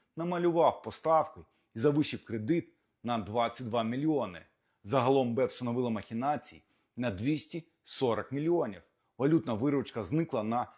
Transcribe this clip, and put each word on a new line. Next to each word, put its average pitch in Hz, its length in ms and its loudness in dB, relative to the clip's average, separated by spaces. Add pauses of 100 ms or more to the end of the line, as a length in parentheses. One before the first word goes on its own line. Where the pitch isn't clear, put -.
(160)
намалював 170 680 2
поставки 156 580 0 (340)
і 113 40 -6
завищив 143 460 2
кредит 113 480 -2 (300)
на 117 160 -2
двадцять 113 480 -2
два 113 160 0
мільйони. 120 640 -2 (380)
Загалом 123 500 4
беп 123 160 2
встановила 120 400 -2
махінації 113 720 -6 (340)
на 120 140 -2
двісті 139 580 -4 (160)
сорок 113 480 0
мільйонів. 143 500 -2 (360)
Валютна 143 360 2
виручка 123 480 0
зникла 135 400 0
на 113 340 -2